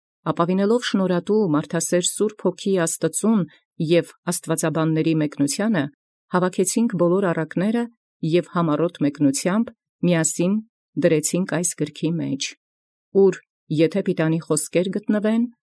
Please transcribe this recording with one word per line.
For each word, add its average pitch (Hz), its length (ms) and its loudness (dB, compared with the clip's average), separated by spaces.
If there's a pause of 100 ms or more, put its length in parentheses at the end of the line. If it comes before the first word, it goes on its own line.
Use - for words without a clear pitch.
(280)
Ապավինելով 196 560 0
շնորհատու 190 640 0
մարդասեր 165 600 0
Սուրբ - 360 -2
Հոգի 190 300 -2 (100)
Աստծուն 170 600 0 (360)
և 165 300 2 (180)
աստվածաբանների 160 880 0
մեկնությանը, 156 680 0 (480)
հավաքեցինք 185 680 0
բոլոր 175 320 2
առակները 185 540 -2 (400)
և 170 280 0
համառոտ 165 500 0
մեկնությամբ 147 720 0 (320)
միասին 175 540 2 (400)
դրեցինք 165 560 0
այս 170 220 -2
գրքի 156 360 -4
մեջ, 139 380 -4 (680)
ուր 196 240 4 (300)
եթե 160 340 0
պիտանի 165 380 0
խոսքեր 165 500 -2
գտնվեն, 220 560 0 (300)